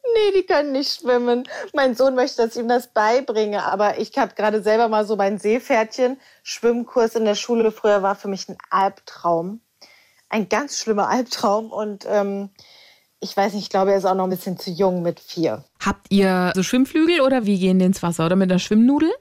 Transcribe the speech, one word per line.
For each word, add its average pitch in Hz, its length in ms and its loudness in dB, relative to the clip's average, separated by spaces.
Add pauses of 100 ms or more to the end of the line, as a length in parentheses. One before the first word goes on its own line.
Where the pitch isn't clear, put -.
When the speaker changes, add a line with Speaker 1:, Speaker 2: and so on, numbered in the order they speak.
(160)
Speaker 1:
Nee, 392 260 4
die 370 40 -6
können 294 260 2
nicht 269 300 -4
schwimmen. 247 460 2 (260)
Mein 269 220 2
Sohn 262 200 2
möchte, 254 260 0
dass 226 140 0
ich 240 60 -4
ihm 226 60 -4
das 247 200 0
beibringe, 214 760 0
aber 202 360 0
ich - 180 -6
hab 233 180 -2
gerade 214 280 0
selber 220 240 2
mal 214 180 0
so 214 100 -2
mein 202 220 -2
Seepferdchen. 240 800 0 (240)
Schwimmkurs 233 720 -2
in 220 100 0
der 208 100 2
Schule 226 360 0
früher 208 300 0
war 196 140 0
für 202 120 -12
mich 196 220 -8
ein - 80 -16 (120)
Albtraum. 190 920 -2 (680)
Ein 208 220 -4
ganz 277 300 -4
schlimmer 208 300 -2
Albtraum 220 640 -2
und, 208 380 -8
ähm, 202 400 -2 (720)
ich - 160 -12
weiß 202 180 0
nicht, 202 100 -6
ich - 60 -12
glaube, 196 220 0
er 196 60 4
ist 190 80 -2
auch 185 100 2
noch 190 100 -2
ein 185 40 -4
bisschen 180 280 -6
zu - 140 -10
jung 180 320 0
mit 170 160 -4
vier. 151 440 -6 (220)
Speaker 2:
Habt - 240 -6
ihr 185 460 2
so 185 80 0
Schwimmflügel 311 580 2
oder 262 240 2
wie 202 140 0
gehen 185 200 4
die 185 60 4
ins 190 160 0
Wasser? 165 240 -2
Oder 180 100 2
mit 190 140 2
einer 180 100 4
Schwimmnudel? 277 600 4